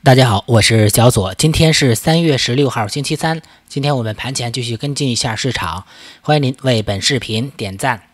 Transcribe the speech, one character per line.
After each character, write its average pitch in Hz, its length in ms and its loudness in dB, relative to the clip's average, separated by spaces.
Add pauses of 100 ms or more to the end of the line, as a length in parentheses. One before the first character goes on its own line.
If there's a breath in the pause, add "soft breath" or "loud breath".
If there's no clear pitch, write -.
大 127 140 6
家 127 140 4
好， 101 180 0
我 113 140 4
是 110 280 4
小 120 220 4
左， 92 220 -2
今 156 180 0
天 160 220 4
是 131 200 2
三 165 300 0
月 147 140 2
十 120 180 -2
六 139 140 2
号， 110 180 -4
星 139 160 -6
期 156 120 -4
三。 160 260 -4 (260 soft breath)
今 139 160 -6
天 147 140 0
我 120 40 -2
们 110 140 -4
盘 131 180 -8
前 120 180 -6
继 127 100 -6
续 117 160 -6
跟 143 180 -6
进 139 140 -2
一 117 60 0
下 113 200 -4
市 127 160 -4
场， 85 340 -6 (360 loud breath)
欢 151 160 0
迎 143 60 0
您 131 180 -2
为 123 200 0
本 101 200 -4
视 135 180 -2
频 113 320 -6
点 98 260 -10
赞。 120 260 -4 (100)